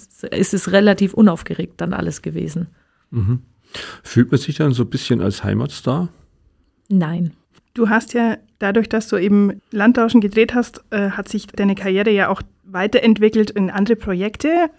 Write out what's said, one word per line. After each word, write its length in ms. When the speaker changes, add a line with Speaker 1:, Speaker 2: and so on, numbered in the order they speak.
Speaker 1:
es 240
ist 160
relativ 420
unaufgeregt 680
dann 120
alles 300
gewesen. 460
Speaker 2:
Mhm. 320
Fühlt 260
man 80
sich 180
dann 160
so 120
ein 60
bisschen 300
als 220
Heimatstar? 640
Speaker 1:
Nein. 440
Speaker 3:
Du 160
hast 220
ja 260
dadurch, 300
dass 180
du 120
eben 420
Landtauschen 500
gedreht 320
hast, 380
äh, 200
hat 180
sich 180
deine 300
Karriere 340
ja 180
auch 140
weiterentwickelt 880
in 200
andere 240
Projekte. 760